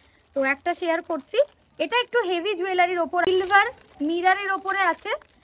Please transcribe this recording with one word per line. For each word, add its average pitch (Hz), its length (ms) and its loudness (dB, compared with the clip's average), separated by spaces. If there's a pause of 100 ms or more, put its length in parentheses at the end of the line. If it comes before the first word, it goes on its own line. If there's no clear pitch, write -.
(340)
তো 269 100 0
একটা 277 300 -2
শেয়ার 339 280 -2
করছি। 330 360 -4 (400)
এটা 339 220 -2
একটু 480 200 -2
হেভি 370 340 -2
জুয়েলারির 359 440 0
ওপর, 339 260 0
সিলভার 381 420 4 (340)
মিররের 359 500 0
ওপরে 381 280 -4
আছে। 370 320 -2 (340)